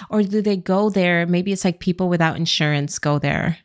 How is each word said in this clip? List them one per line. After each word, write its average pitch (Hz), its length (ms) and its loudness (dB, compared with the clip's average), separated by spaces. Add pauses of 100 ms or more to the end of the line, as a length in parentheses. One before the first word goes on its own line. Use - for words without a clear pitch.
or 214 140 0
do 202 180 0
they 202 160 0
go 190 320 0
there? 175 380 2
Maybe 180 260 0
it's, 190 140 -2
like, 175 140 0
people 180 280 -2
without 170 280 2
insurance 147 600 -2
go 147 200 0
there. 151 460 -2